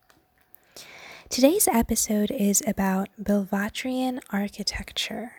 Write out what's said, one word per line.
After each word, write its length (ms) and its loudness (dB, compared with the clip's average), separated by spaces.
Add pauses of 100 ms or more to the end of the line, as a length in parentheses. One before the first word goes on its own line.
(1300)
Today's 360 6
episode 640 2
is 360 2
about 420 0 (100)
Bilvatrian 1080 -2
architecture 1120 -6